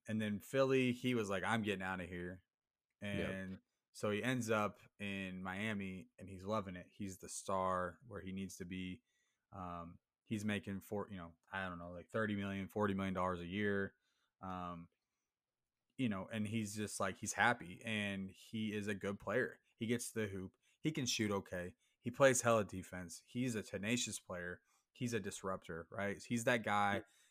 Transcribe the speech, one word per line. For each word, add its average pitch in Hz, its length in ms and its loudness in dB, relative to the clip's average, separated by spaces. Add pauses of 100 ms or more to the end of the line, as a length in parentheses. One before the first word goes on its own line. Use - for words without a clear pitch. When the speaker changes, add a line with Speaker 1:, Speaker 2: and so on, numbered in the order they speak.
Speaker 1:
And 110 120 0
then 104 200 0
Philly, 131 520 4
he 123 220 0
was 107 160 2
like, 95 140 2
"I'm 110 180 4
getting 98 200 0
outta 92 220 -2
here." 90 360 -6 (720)
Speaker 2:
Yep. 95 280 0
Speaker 1:
And 95 180 -8 (340)
so - 180 -2
he 104 120 2
ends 120 280 2
up 107 300 2 (200)
in 95 420 -4
Miami, 95 640 -4 (100)
and 92 100 -14
he's 92 160 -10
loving 98 320 -2
it. 85 160 -12
He's 95 260 -8
the - 100 -14
star 92 680 0 (100)
where 104 120 -10
he 95 120 -8
needs 95 260 -6
to 92 80 -8
be. 92 340 -6 (540)
Um, 87 440 -8 (300)
he's 104 160 -2
making 101 380 -2
four, 101 280 -4
you 98 80 -8
know, 85 140 -10 (200)
I 95 160 -2
don't 90 100 -6
know, 87 140 -8
like, 87 160 -12
thirty 110 280 0
million, 98 320 -2
forty 104 260 2
million 95 200 0
dollars 92 260 2
a 87 60 -6
year. 101 480 0 (480)
Um, 90 460 -6 (1080)
you 127 100 2
know, 98 240 -2
and 107 140 0
he's 104 280 -2
just, 104 260 -2
like, 95 180 0
he's 104 140 -4
happy, 101 520 4
and 101 460 -2
he 110 420 -4
is 104 160 -2
a 107 60 0
good 98 260 -4
player. 113 380 0 (200)
He 113 80 -4
gets 120 260 0
to 113 80 0
the 107 60 2
hoop. 95 260 -6 (280)
He 156 100 0
can 147 160 0
shoot 110 240 2
okay. 92 440 -2 (260)
He 123 100 -4
plays 131 300 8
hella 113 240 6
defense. 90 640 -8
He's 123 280 0
a 104 80 -2
tenacious 107 560 0
player. 87 420 -8 (320)
He's 123 200 -4
a 113 80 2
disruptor, 92 720 -4
right? 101 360 -2
He's 117 180 0
that 120 200 4
guy 104 380 4
Speaker 2:
Yep. - 40 -16 (240)